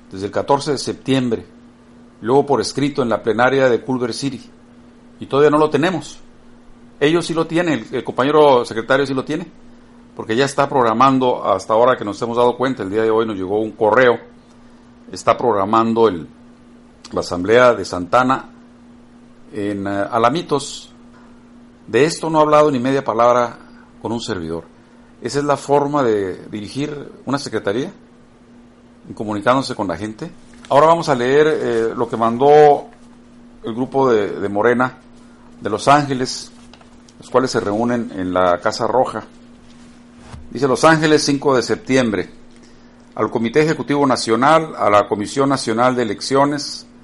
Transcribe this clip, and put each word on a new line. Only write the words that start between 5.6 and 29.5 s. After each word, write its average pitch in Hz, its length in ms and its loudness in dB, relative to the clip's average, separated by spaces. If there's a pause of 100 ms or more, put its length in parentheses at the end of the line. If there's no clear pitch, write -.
tenemos. 151 500 -2 (800)
Ellos 160 260 2
sí 170 80 -6
lo 160 140 -2
tienen, 160 420 -2
el, 131 60 -8
el 120 80 -4
compañero 139 640 2
secretario 123 400 -2
sí 131 80 -4
lo 131 100 -4
tiene, - 260 -8 (640)
porque 110 200 -6
ya 135 100 2
está 139 240 -2
programando, 127 760 2
hasta 98 280 0
ahora 123 240 4
que 110 80 -8
nos 101 160 -8
hemos 117 160 -4
dado 120 180 4
cuenta, 123 280 -4
el 95 60 -6
día 107 120 -2
de 113 80 2
hoy 113 160 2
nos 110 100 -6
llegó 92 240 -4
un 110 120 -4
correo, 117 480 2 (920)
está 113 260 0
programando 113 680 2
el, 82 200 -4 (840)
la 90 100 -4
asamblea 110 520 2
de 95 120 -6
Santana 120 640 -2 (1040)
en, 101 340 -6
eh, 101 240 -4
Alamitos. 131 800 -2 (960)
De 113 160 2
esto 160 260 -2
no 160 100 2
ha - 20 6
hablado 151 280 4
ni 131 100 0
media 135 260 -2
palabra 120 520 2 (440)
con 107 100 -6
un 117 80 -4
servidor. 85 460 -8 (560)
¿Esa 123 180 -6
es 143 60 -2
la 143 100 0
forma 143 480 0
de 101 440 -2
dirigir 127 640 -10 (120)
una 131 120 -4
secretaría? 117 560 -6 (1200)
¿Comunicándose 117 640 -2